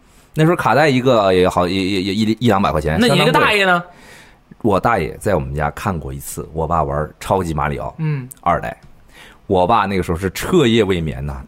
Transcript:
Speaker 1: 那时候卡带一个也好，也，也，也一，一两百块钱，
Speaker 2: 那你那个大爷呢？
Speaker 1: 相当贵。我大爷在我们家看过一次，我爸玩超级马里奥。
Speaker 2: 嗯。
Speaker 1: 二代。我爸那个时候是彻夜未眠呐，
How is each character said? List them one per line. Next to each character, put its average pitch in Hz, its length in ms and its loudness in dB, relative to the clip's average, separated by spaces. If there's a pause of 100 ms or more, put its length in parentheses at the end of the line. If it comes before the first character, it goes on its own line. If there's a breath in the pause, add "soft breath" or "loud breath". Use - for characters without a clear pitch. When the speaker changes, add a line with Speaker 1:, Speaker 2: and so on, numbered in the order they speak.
(340 soft breath)
Speaker 1:
那 156 100 2
时 165 60 4
候 180 60 0
卡 113 180 2
带 151 140 4
一 127 120 2
个 113 320 4
也 90 160 4
好， 90 200 0
也， 95 120 -2
也， 92 220 -2
也 98 120 -2
一， 107 260 0
一 120 80 0
两 98 120 4
百 76 120 0
块 78 80 -2
钱， 78 200 -2
Speaker 2:
那 247 60 2
你 - 100 2
那 - 80 2
个 254 60 2
大 277 220 2
爷 202 120 2
呢？ 185 80 2
Speaker 1:
相 175 60 2
当 - 20 -6
贵。 170 80 -10 (720 loud breath)
我 98 180 2
大 117 180 2
爷 78 220 -4
在 101 160 0
我 78 40 0
们 67 140 -6
家 73 160 -2
看 95 260 -6
过 69 160 -10
一 69 60 -10
次， - 340 -12
我 80 140 -4
爸 82 160 0
玩 73 260 -4 (120)
超 98 240 -2
级 82 100 -4
马 73 140 -2
里 69 100 -6
奥。 - 200 -10
Speaker 2:
嗯。 147 300 -6 (120)
Speaker 1:
二 120 200 0
代。 - 160 -10 (720 loud breath)
我 90 180 2
爸 107 180 2
那 98 120 -2
个 90 80 0
时 90 80 -4
候 82 40 -2
是 92 140 -4
彻 156 380 0
夜 113 160 4
未 92 160 0
眠 71 260 -6
呐， 67 220 -8